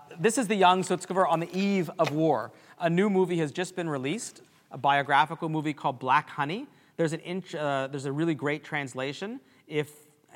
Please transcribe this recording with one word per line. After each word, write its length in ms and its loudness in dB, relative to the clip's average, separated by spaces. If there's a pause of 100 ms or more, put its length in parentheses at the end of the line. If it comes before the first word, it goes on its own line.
(180)
this 200 2
is 100 2
the 80 2
young 280 6
Sutzkever 440 0
on 140 2
the 160 -6
eve 320 2 (100)
of 140 2
war. 400 2 (240)
A 120 0
new 200 4
movie 300 2
has 120 0
just 240 -6
been 140 -4
released, 520 -6 (300)
a 60 -12
biographical 720 2
movie 240 -2
called 260 -4
Black 300 2
Honey. 380 -6 (280)
There's 160 0
an 100 -6
int-, 340 -10
uh, 320 -2
there's 180 -8
a 60 -4
really 240 0
great 280 -4
translation. 760 -6 (260)
If 400 -6 (280)